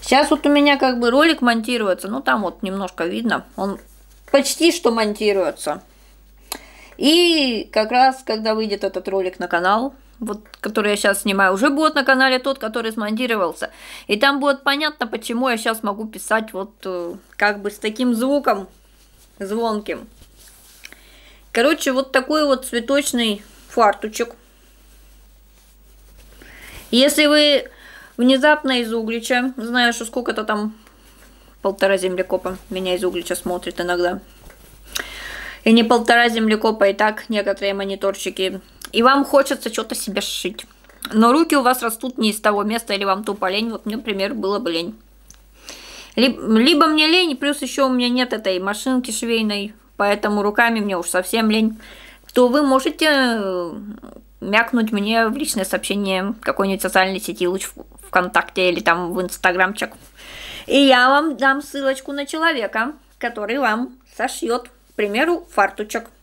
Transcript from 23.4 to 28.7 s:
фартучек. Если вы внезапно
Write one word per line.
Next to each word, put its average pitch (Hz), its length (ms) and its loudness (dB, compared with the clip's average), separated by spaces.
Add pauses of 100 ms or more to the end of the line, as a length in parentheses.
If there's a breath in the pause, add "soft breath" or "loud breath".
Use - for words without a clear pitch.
фартучек. 226 680 0 (2500 loud breath)
Если 285 340 4
вы 294 460 4 (480 loud breath)
внезапно 262 640 4